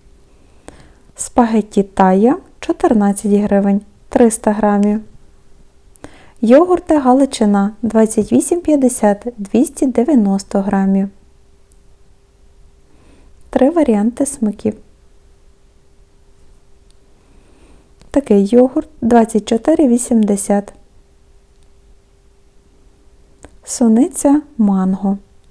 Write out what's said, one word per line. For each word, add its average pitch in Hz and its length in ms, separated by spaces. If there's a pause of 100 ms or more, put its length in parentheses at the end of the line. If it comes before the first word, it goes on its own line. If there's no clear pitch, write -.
(1160)
Спагеті 220 680
Тая 196 540 (240)
чотирнадцять 208 720
гривень, 202 480 (280)
триста 220 440
грамів. 208 480 (1400)
Йогурти 320 580
Галичина 247 760 (100)
двадцять 220 500
вісім 339 280
п'ятдесят, 247 680 (120)
двісті 233 480
дев'яносто 226 760
грамів. 196 480 (2500)
Три 262 200
варіанти 247 560
смаків. 214 480 (3500)
Такий 202 340
йогурт 254 420 (120)
двадцять 226 440
чотири 302 440
вісімдесят. 208 840 (3000)
Суниця 277 800 (160)
Манго 196 600 (320)